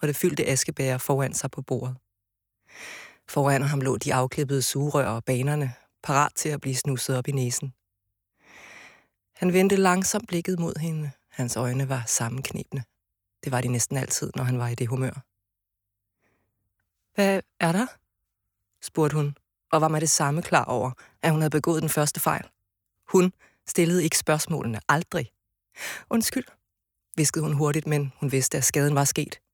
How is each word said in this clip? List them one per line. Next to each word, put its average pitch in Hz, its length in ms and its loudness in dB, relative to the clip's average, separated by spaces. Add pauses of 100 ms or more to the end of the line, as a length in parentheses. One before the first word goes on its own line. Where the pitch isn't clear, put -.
og 156 60 0
det 143 80 0
fyldte 156 300 0
askebæger 135 520 0
foran 135 360 0
sig - 180 -4
på - 100 -12
bordet. 131 360 -4 (1300)
Foran 139 340 2
ham 143 200 0
lå 131 160 0
de 139 160 -2
afklippede 131 480 0
sugerør 139 460 0
og 113 180 -4
banerne, 131 480 0 (300)
parat 143 320 2
til - 140 -2
at 147 120 -6
blive 131 140 -4
snuset 131 420 -2
op 123 100 -4
i 143 40 -2
næsen. 127 420 -2 (1600)
Han 175 180 2
vendte 190 220 6
langsomt 190 520 2
blikket 175 320 -2
mod 165 200 -2
hende. 156 320 -4 (180)
Hans 120 280 -4
øjne 127 320 0
var 131 180 -2
sammenknebne. 127 760 -4 (600)
Det 139 80 -6
var 127 100 0
de 127 60 -2
næsten 123 300 -2
altid, - 380 -4
når 131 80 -4
han 123 160 0
var 120 80 -2
i 120 80 -4
det 120 120 -2
humør. 131 380 -4 (1900)
"Hvad 196 260 4 (180)
er 165 120 2
der?" 214 160 2 (920)
spurgte 151 340 0
hun, 147 220 -2 (340)
og 156 100 4
var 156 60 4
med 156 140 2
det 156 80 0
samme 151 320 2
klar 156 240 2
over, 123 260 -2 (300)
at 165 100 4
hun 156 100 2
havde 156 80 2
begået 156 320 0
den 156 80 0
første 151 300 0
fejl. - 300 -2 (580)
Hun 185 260 4 (340)
stillede 175 360 2
ikke 160 140 0
spørgsmålene, 151 600 -2 (100)
aldrig. 147 420 -2 (800)
"Undskyld," 233 360 0 (680)
hviskede 156 300 0
hun 156 100 -2
hurtigt, 151 340 0
men 143 280 0
hun 135 160 -4
vidste, 135 260 0
at 135 60 -2
skaden 147 320 4
var 139 100 4
sket. - 360 -4 (120)